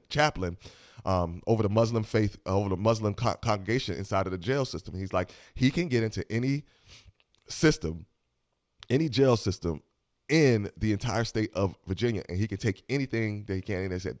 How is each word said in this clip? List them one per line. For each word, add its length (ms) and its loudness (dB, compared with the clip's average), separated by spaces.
chaplain, 480 0
um, 420 0
over 160 4
the 60 2
Muslim 340 2
faith, 420 0
over 240 0
the 80 0
Muslim 380 0
co-, 200 0
congregation 600 -2
inside 320 -2
of 60 -4
the 40 -4
jail 280 -2
system. 280 -10
He's 200 -6
like, 180 0
he 160 4
can 160 -2
get 160 2
into 280 -4
any 320 -2
system, 580 2
any 200 2
jail 260 6
system, 460 -2
in 460 4
the 160 0
entire 320 -2
state 280 -2
of 220 0
Virginia, 420 -2
and 120 -4
he 80 0
can 100 -6
take 320 -2
anything 560 -2
that 80 -6
he 80 -2
can. 220 -4
And 80 -6
they 80 -4
said, 220 -8